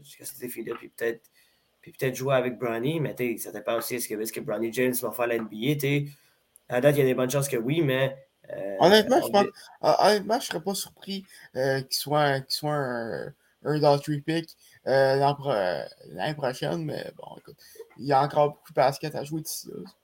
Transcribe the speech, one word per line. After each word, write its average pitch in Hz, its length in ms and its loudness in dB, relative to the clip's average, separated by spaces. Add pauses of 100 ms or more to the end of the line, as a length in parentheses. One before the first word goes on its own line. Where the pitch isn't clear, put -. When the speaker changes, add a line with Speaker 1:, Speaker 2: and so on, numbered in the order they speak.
Speaker 1:
jusqu'à - 240 -20
cette - 140 -16
défi-là, 117 380 -8
puis 117 120 -18
peut-être, 117 400 -6 (520)
puis - 100 -20
peut-être 127 240 -4
jouer 131 200 0
avec 123 220 0
Bronny, 123 440 -2
mais 110 120 -2
t'sais, 120 240 -2
ça - 140 -10
dépend 104 260 -4
aussi, 117 180 -4
est-ce 117 120 -6
que, 107 140 -6
est-ce 110 100 -6
que 120 80 -8
Bronny 110 320 -4
James 127 220 2
va 123 180 -4
faire 120 160 -2
la 117 80 0
N 113 120 -4
B 107 220 -4
A, 151 60 2
t'sais. 143 300 0 (640)
À 123 100 0
date, 143 160 6
il 143 40 2
y - 20 6
a 131 40 6
des 127 100 4
bonnes 127 140 0
chances 135 200 0
que 123 80 0
oui, 139 240 0
mais, 131 340 2 (360)
euh, 98 280 -8
Speaker 2:
Honnêtement, 214 420 6
Speaker 1:
on - 60 -4
Speaker 2:
je - 40 -6
pense, 202 120 4
Speaker 1:
dit 196 60 -2 (320)
Speaker 2:
hon-, - 180 4
honnêtement, 208 400 2
je - 80 -8
serais 170 140 -8
pas 196 120 -6
surpris, 190 520 -10 (300)
euh, 135 260 0
qu'il - 160 -6
soit, 143 440 2
qu'il - 140 -6
soit 151 180 -4
un, 117 600 -4 (300)
un 151 160 0
lottery 143 420 4
pick, 165 340 -4 (320)
euh, 135 280 6
l'an 139 200 4
pro-, 143 160 -4
euh, 90 320 0 (240)
l'année 101 280 -4
prochaine, 151 500 -4
mais - 320 -6
bon, - 200 -16
écoute, - 200 -20 (400)
il 120 100 -8
y 143 60 2
a 135 80 6
encore 147 280 4
beaucoup - 220 -14
de - 40 -10
basket 143 400 2
à 123 80 -4
jouer 156 180 -6
d'ici - 280 -10
là. - 120 -12 (220)